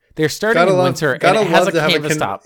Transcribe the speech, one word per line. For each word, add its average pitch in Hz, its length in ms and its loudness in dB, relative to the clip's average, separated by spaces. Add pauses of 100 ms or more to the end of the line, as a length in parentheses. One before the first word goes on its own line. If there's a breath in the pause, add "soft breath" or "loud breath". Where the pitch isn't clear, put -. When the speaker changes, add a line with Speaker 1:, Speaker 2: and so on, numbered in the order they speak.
(160)
Speaker 1:
They're 156 120 0
starting 208 320 -2
Speaker 2:
Gotta 185 120 2
Speaker 1:
in 185 40 2
Speaker 2:
love, 180 80 2
Speaker 1:
winter, 160 280 -2
and - 100 -8
Speaker 2:
gotta 196 180 2
Speaker 1:
it 208 60 0
has 180 180 2
Speaker 2:
love 185 40 0
Speaker 1:
a 190 40 -2
Speaker 2:
to 170 80 0
have 151 80 0
a 180 60 2
Speaker 1:
canvas 151 240 -2
Speaker 2:
con-, 139 100 -2
Speaker 1:
top. 98 180 -8